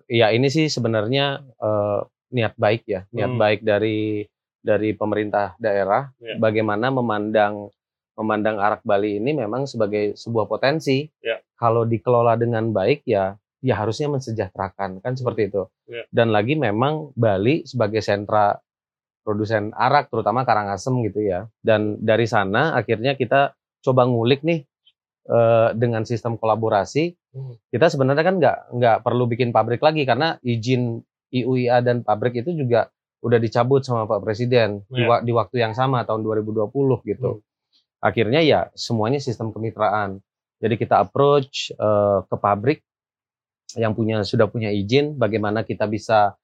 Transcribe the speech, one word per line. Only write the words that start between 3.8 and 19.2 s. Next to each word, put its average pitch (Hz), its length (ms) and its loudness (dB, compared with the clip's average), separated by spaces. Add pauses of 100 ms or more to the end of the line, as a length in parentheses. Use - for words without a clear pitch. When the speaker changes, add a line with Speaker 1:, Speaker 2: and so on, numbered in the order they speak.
Speaker 1:
dari 107 380 0
pemerintah 104 640 -2
daerah, 104 580 0
Speaker 2:
Iya. 113 160 -10
Speaker 1:
bagaimana 110 560 0
memandang, 104 800 0 (480)
memandang 110 400 -2
arak 104 240 0
Bali 104 320 0
ini 110 160 -2
memang 127 320 -4
sebagai 104 560 -2
sebuah 113 320 -2
potensi. 139 560 0 (160)
Speaker 2:
Iya. 113 160 -4 (160)
Speaker 1:
Kalau 117 320 2
dikelola 117 480 2
dengan 113 400 0
baik 107 320 0
ya, 98 320 0 (240)
ya 123 160 0
harusnya 113 320 -4
mensejahterakan, 98 880 -6
kan 127 160 -6
seperti 120 320 -2
itu. 98 240 -4 (160)
Speaker 2:
Iya. 117 240 -12
Speaker 1:
Dan 113 240 2
lagi 120 240 0
memang 135 560 -2
Bali 113 480 2
sebagai 107 400 -2
sentra 104 560 0 (640)